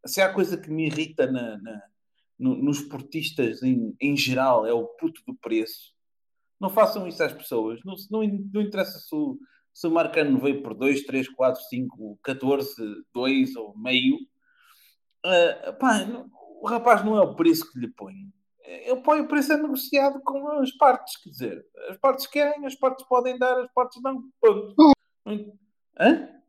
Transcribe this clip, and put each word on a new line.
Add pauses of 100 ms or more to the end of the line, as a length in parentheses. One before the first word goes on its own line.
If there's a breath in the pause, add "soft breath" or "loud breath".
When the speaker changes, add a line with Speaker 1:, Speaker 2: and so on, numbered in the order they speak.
Speaker 1:
se
há
coisa
que
me
irrita
na,
na, (560)
no,
nos
portistas
em,
em
geral,
é
o
puto
do
preço. (680)
Não
façam
isso
às
pessoas.
Não, (160)
não, (320)
não
interessa
se
o, (360 loud breath)
se
o
Marcano
veio
por
dois,
três,
quatro,
cinco,
catorze, (300)
dois
ou
meio. (1080 soft breath)
Ah,
pá,
não, (340)
o
rapaz
não
é
o
preço
que
lhe
põe. (500)
É,
ele
põe
o
preço
é
negociado
com (120)
as
partes,
quer
dizer, (220)
as
partes
querem,
as
partes
podem
dar,
as
partes
não, (180)
pronto.
Speaker 2:
Oh. (340)
Speaker 1:
Não
in-, (460)
hã? (200)